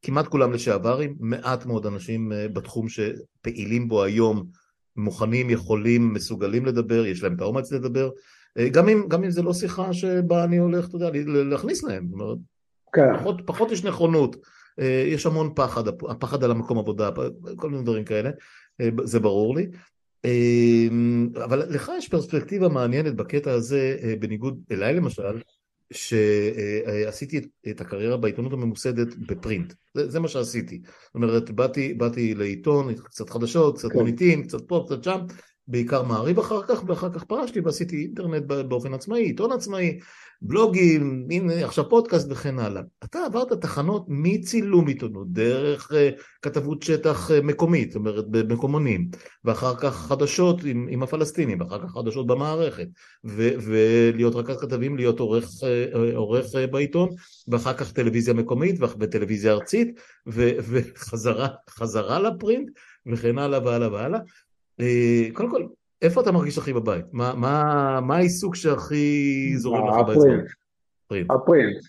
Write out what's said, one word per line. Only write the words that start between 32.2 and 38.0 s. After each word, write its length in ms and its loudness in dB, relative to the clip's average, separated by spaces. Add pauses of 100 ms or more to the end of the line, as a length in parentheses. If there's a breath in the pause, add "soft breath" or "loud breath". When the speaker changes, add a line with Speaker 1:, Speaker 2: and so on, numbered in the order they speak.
Speaker 1:
לעיתון, 600 0
קצת 360 -14
חדשות, 480 0
קצת 140 -6
Speaker 2:
כן. 60 2
Speaker 1:
מוניטין, 440 4
קצת 260 -10
פה, 180 0
קצת 180 -6
שם, 160 -2 (480 loud breath)
בעיקר 340 0
מעריב 360 0
אחר 240 -2
כך, 240 -2
ואחר 260 -4
כך 120 -10
פרשתי 360 -4
ועשיתי 420 -4